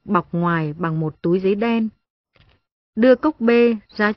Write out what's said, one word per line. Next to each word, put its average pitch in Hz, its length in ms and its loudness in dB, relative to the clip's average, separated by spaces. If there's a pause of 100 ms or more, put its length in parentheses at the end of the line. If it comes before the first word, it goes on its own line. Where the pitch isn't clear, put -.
bọc 185 280 -2
ngoài 170 400 -2
bằng 160 260 -4
một 156 220 -6
túi 175 180 0
giấy 190 160 0
đen. 226 340 -2 (1080)
Đưa 247 200 4
cốc 302 240 -2
B 226 100 0 (400)
ra 214 280 -2